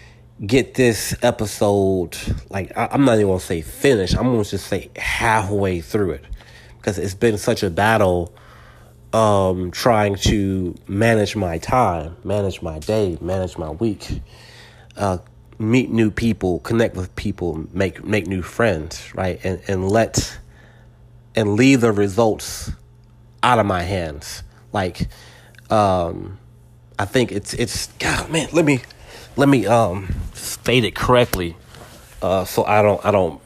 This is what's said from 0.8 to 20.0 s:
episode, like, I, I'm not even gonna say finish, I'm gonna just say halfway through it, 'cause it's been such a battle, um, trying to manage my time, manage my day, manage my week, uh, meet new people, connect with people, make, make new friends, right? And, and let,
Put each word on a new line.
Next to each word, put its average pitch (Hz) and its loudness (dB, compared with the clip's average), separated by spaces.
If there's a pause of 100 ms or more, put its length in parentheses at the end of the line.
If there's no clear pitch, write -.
episode, 101 0 (320)
like, 92 -8
I, - -2
I'm 139 4
not 120 6
even 107 4
gonna 92 2
say 85 -4
finish, 104 2
I'm 117 2
gonna 120 2
just 98 -8
say - -6
halfway 101 0
through 95 -2
it, 69 -10 (560)
'cause 101 -2
it's 98 -4
been 107 2
such - -2
a 98 2
battle, 92 2 (800)
um, 95 2
trying 104 2
to 95 0 (140)
manage 107 2
my 87 -2
time, 85 0
manage 98 -4
my 78 -8
day, 98 -2
manage 92 -4
my 80 -8
week, 101 -6 (800)
uh, 95 -2 (380)
meet 113 2
new 113 2
people, 95 -2
connect 113 -2
with 90 -10
people, 85 -6
make, 92 -4
make 101 -2
new 95 -4
friends, 85 -4
right? 92 -4
And, 92 -4
and 95 -2
let, - 0 (960)